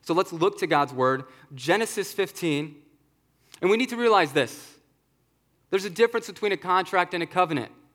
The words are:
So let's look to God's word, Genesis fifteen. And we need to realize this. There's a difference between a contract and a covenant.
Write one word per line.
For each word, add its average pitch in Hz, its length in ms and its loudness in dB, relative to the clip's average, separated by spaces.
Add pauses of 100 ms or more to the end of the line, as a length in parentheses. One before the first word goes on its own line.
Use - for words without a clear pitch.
So 170 100 -4
let's 185 180 0
look 175 280 0
to 185 80 -2
God's 143 260 2
word, 131 320 0 (280)
Genesis 190 600 -2
fifteen. 160 640 -4 (840)
And 180 80 2
we 220 80 4
need 247 120 0
to 240 80 -6
realize 202 360 4
this. - 440 -2 (920)
There's 190 160 -2
a 208 40 -6
difference 226 380 0
between 202 240 -4
a 185 60 -2
contract 180 560 0
and 170 100 -2
a - 20 -2
covenant. 156 460 0 (240)